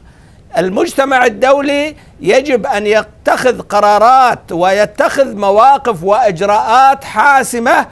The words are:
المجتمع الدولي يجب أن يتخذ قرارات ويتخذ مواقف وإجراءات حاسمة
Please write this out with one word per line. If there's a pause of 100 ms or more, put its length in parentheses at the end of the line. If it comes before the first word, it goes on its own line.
(580)
المجتمع
الدولي (240)
يجب
أن
يتخذ
قرارات
ويتخذ
مواقف
وإجراءات
حاسمة